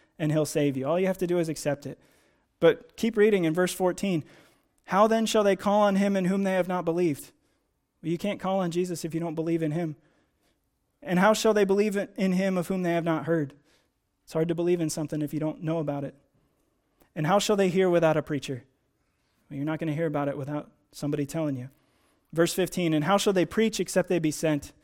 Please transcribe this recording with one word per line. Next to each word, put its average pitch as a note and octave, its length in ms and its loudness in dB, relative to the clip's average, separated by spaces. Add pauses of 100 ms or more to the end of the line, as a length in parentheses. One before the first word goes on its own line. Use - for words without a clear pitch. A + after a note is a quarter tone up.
(180)
and D3+ 140 0
he'll D3+ 140 2
save C#3+ 320 0
you. C3 100 -4
All D#3+ 100 0
you F#3+ 100 0
have F#3 100 -2
to F3+ 100 -4
do F3 100 0
is E3 120 -2
accept D3 360 -6
it. - 140 -14 (640)
But - 340 4
keep A3 220 -2
reading G#3 260 4
in D#3+ 100 2
verse F3+ 200 0
fourteen. F3+ 500 -2 (640)
"How G3+ 220 4
then A3+ 180 2
shall G#3+ 180 2
they G3 140 4
call G#3 240 2
on G3+ 160 4
him G3 180 2
in F#3+ 100 0
whom G3 180 0
they F#3+ 100 0
have F3+ 160 0
not F3+ 160 -4
believed?" E3 460 -2 (680)
Well, D#3+ 100 -6
you E3+ 60 -2
can't G#3 220 -6
call F#3+ 220 -2
on F3 100 -2
Jesus F3 320 -4
if D#3+ 100 -8
you E3 60 -4
don't E3 160 -6
believe E3 260 -2
in D#3 100 -2
him. D#3+ 260 -4 (1040)
"And F3+ 180 -2
how G#3 140 6
shall A3 200 2
they G#3 120 4
believe G3+ 320 0
in F#3+ 340 -2
him F#3 260 0
of F3 120 -2
whom F#3 140 -2
they E3+ 100 0
have E3+ 100 0
not D#3+ 220 -2
heard?" D#3 280 -2 (680)
It's - 100 -16
hard E3 140 0
to E3+ 80 -2
believe F3 260 0
in D#3 80 0
something D3+ 320 -6
if D3 120 -6
you D#3 60 -6
don't D#3 220 -4
know D#3+ 160 -2
about C#3+ 280 -4
it. - 100 -12 (1000)
"And D3+ 140 -2
how F#3+ 100 4
shall G#3 200 2
they G3 120 4
hear F#3 200 2
without E3 280 4
a D3+ 60 0
preacher?" C3+ 400 -8 (840)
Well, D3 80 -12
you're C#3 80 -6
not D#3 120 -4
gonna D#3 160 -4
hear E3 140 -2
about C#3+ 220 -2
it C#3+ 80 -6
without D3 340 -8 (200)
somebody D3 360 -4
telling D3+ 300 -4
you. B2 120 -12 (640)
Verse E3 180 2
fifteen, F3 400 0
"And D#3 120 0
how G3 120 4
shall G3+ 140 2
they F#3 140 2
preach A3 340 0
except F3+ 300 -2
they F3+ 100 2
be D#3 100 0
sent? D3+ 440 -2 (100)